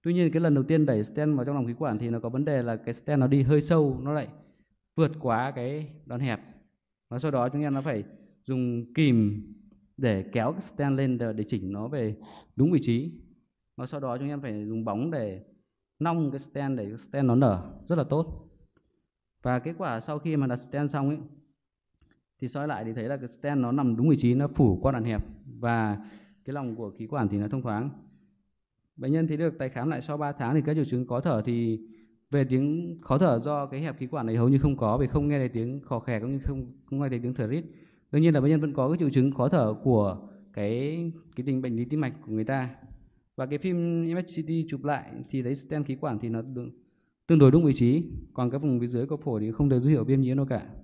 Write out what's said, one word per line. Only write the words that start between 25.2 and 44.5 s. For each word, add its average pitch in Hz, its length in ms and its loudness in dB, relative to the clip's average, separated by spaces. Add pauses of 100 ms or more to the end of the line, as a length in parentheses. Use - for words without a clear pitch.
và 113 400 0 (460)
cái 135 100 -8
lòng 127 220 -6
của 110 140 -8
khí 110 160 -12
quản 127 220 0
thì 101 100 0
nó 104 100 -2
thông 131 140 -2
thoáng. 120 280 -4 (1040)
Bệnh 135 160 -2
nhân 165 140 2
thì 151 100 -2
được 160 220 -2
tái 131 100 -4
khám 135 220 -4
lại 135 120 -4
sau 147 140 -6
ba 147 160 -4
tháng 131 220 -2
thì 151 120 4
các 151 80 0
triệu 156 100 2
chứng 123 220 -2
khó 123 140 -2
thở 123 240 0
thì 117 360 0 (500)
về 143 140 2
tiếng 151 560 0
khó - 180 0
thở 139 260 4
do 143 220 -2
cái 135 140 -8
hẹp 156 180 -6
khí 127 80 -8
quản 131 200 -4
này 113 100 0
hầu 117 120 4
như 139 100 6
không 143 180 2
có, 113 220 0
vì 139 80 2
không 147 220 0
nghe 143 100 0
thấy 127 100 0
tiếng 127 320 -4
khò 120 200 -6
khè 113 200 -4
cũng 127 120 -4
như 139 60 -4
không, 135 340 -6 (120)
không 139 160 -4
nghe 139 80 0
thấy 123 140 -2
tiếng 123 120 -4
thở 117 120 -2
rít. 156 180 -2 (460)
Đương 147 120 4
nhiên 165 120 8
là 139 60 4
bệnh 139 100 4
nhân 156 100 4
vẫn 151 120 -2
có 131 160 0
cái 165 100 0
triệu 156 120 2
chứng 135 220 4
khó 127 160 0
thở 113 340 2
của 104 460 2 (240)
cái, 143 600 -4 (240)
cái 127 100 -6
tình 131 160 0
bệnh 120 140 -4
lý 120 80 -2
tim 151 160 -2
mạch 131 140 -2 (120)
của 110 60 -8
người 110 120 -2
ta. 127 300 -2 (600)
Và 131 100 -4
cái 143 120 -6
phim 170 460 0 (100)
M - 20 -2 (100)
S 160 140 -8
C 156 60 -6
T 160 40 -8 (180)